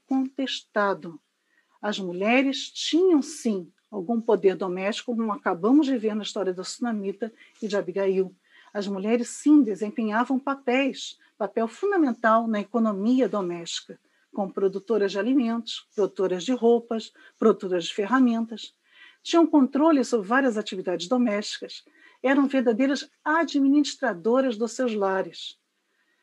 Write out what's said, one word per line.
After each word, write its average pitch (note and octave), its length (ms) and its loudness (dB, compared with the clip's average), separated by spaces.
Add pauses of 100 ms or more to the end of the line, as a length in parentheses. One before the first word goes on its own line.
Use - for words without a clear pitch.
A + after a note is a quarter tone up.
contestado. G#3 1120 -4 (640)
As G#3 160 -4
mulheres A3+ 720 0
tinham, E4 520 2
sim, G3 500 -6 (180)
algum G#3+ 300 -4
poder F#3+ 380 2
doméstico, G3 580 -4
como A3 160 -2
acabamos G#3 540 2
de C4 120 0
ver G#3 160 -2
na G#3+ 100 -4
história F#3 300 -4
da F3+ 120 -10
Sunamita G#3+ 680 -6 (300)
e A3 80 -6
de G3+ 80 -2
Abigail. F#3+ 580 -2 (380)
As G3+ 160 -6
mulheres, G#3+ 400 -2
sim, D4 340 6
desempenhavam G#3+ 760 -2
papéis, C4+ 800 -2 (200)
papel A3 320 -2
fundamental A#3 760 2
na A3 140 -2
economia A3 680 0
doméstica, F3 680 -8 (360)
como F#3+ 180 -4
produtoras G3 640 -2
de G3 60 -4
alimentos, A#3 760 -2
produtoras F3+ 480 -2
de B3+ 80 -2
roupas, A#3 640 0 (260)
produtoras F#3 460 2
de - 80 -8
ferramentas. A3+ 840 0 (480)
Tinham E4+ 240 4
controle C#4 560 4
sobre G#3+ 240 -2
várias A#3+ 300 2
atividades F#3 500 -6
domésticas. A3+ 800 -2 (380)
Eram C#4 240 2
verdadeiras C4 600 0 (160)
administradoras C4+ 1300 0
dos A3+ 140 -4
seus A#3+ 240 -2
lares. F#3+ 600 -4 (680)